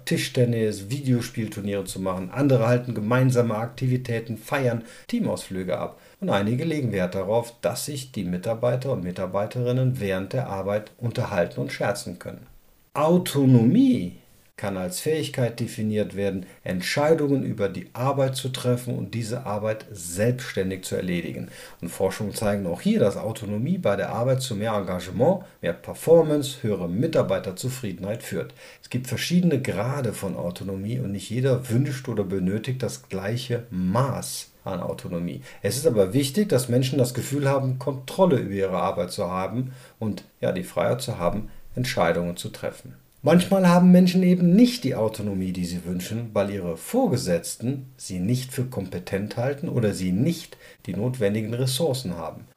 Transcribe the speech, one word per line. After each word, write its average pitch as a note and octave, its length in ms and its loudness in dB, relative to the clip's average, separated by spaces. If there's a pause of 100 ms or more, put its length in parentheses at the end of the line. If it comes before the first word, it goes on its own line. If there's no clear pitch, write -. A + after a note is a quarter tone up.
Tischtennis, A2 840 0
Videospielturniere G#2+ 920 -2
zu F#2+ 160 -10
machen. F#2 320 -4
Andere B2+ 360 4
halten B2 260 2
gemeinsame A#2+ 600 2
Aktivitäten, A#2+ 840 -2
Feiern, B2 460 -2 (240)
Teamausflüge F#2+ 680 -2
ab. - 220 -8 (220)
Und F#3 80 -2
einige A2+ 340 0
legen D3+ 300 -2
Wert F2+ 220 0
darauf, G2+ 460 0
dass - 240 -2
sich C#3 260 -8
die G#2 120 -4
Mitarbeiter A#2+ 720 0
und F#2+ 100 -2
Mitarbeiterinnen A2 960 0
während F#2+ 320 -2
der C3 160 -2
Arbeit G2 500 -2
unterhalten A2+ 640 -2
und C3+ 120 -4
scherzen - 460 -4
können. - 300 -14 (480)
Autonomie C#3+ 1200 4 (360)
kann G2 220 -4
als F2+ 220 -6
Fähigkeit C3 600 -2
definiert G#2+ 560 -2
werden, F#2+ 300 -2 (180)
Entscheidungen C#3+ 760 2
über A2+ 260 -2
die F2+ 260 -8
Arbeit C3+ 420 0
zu - 140 -4
treffen B2 460 -2
und A2+ 200 -6
diese A#2 320 -6
Arbeit G#2 440 -4
selbstständig F#2+ 920 -2
zu - 120 -6
erledigen. E2 520 -2 (340)
Und E2+ 80 -8
Forschungen G2 460 -2
zeigen G2+ 320 0
auch F2 140 -2
hier, A3 180 4
dass G2+ 180 4
Autonomie A2 640 -2
bei G2+ 160 2
der F#2+ 160 -2
Arbeit B2+ 320 2
zu G#2+ 120 -4
mehr G#2+ 180 -2
Engagement, F#2+ 720 0 (200)
mehr E2+ 100 0
Performance, D3+ 880 4
höherer G2+ 260 0
Mitarbeiterzufriedenheit G2 1300 -2
führt. D2 320 -6 (300)
Es - 80 -18
gibt B2+ 160 -4
verschiedene E3 520 2
Grade A#2 540 -2
von F#2 240 -6
Autonomie F#2+ 600 -6
und G2 140 -4
nicht G2 180 -8
jeder B2+ 400 0
wünscht C3+ 360 0
oder G#2+ 160 -2
benötigt G2 600 -2
das - 260 -6
gleiche A#2+ 640 -4
Maß F#2 800 -2 (140)
an F#2 160 -4
Autonomie. E2+ 600 -6 (220)
Es G#2 140 0
ist D#3+ 100 2
aber G2+ 260 4
wichtig, D3 360 2
dass B2+ 200 2
Menschen C3 300 2
das - 160 2
Gefühl C3+ 340 0
haben, C3 300 0
Kontrolle D3 580 2
über G2 160 -2
ihre F#2 260 0
Arbeit F2+ 320 0
zu F2+ 200 -4
haben A2 420 -4 (240)
und, G2 280 -4 (160)
ja, A#2+ 100 2
die F2+ 120 -2
Freiheit G#2+ 380 0
zu G#2 160 -6
haben, - 320 -2 (260)
Entscheidungen F2 640 0
zu - 120 -8
treffen. - 460 -10 (300)
Manchmal F3+ 440 6
haben F3+ 240 10
Menschen F#3 280 8
eben F3+ 320 6
nicht A#3+ 300 6
die B2 120 0
Autonomie, G2 580 -2
die F2+ 100 -4
sie F2 220 -4
wünschen, G#2+ 480 -4
weil G2 160 2
ihre F2 260 -4
Vorgesetzten C3 1080 -2 (100)
sie - 240 -8
nicht B2 320 0
für B2+ 140 -4
kompetent G2 720 -6
halten C#3 320 -2
oder G#2+ 240 2
sie F#2 180 -2
nicht C3+ 460 0 (300)
die F#2 60 -4
notwendigen G#2+ 600 0
Ressourcen B2+ 640 0
haben. D#2+ 260 -10 (140)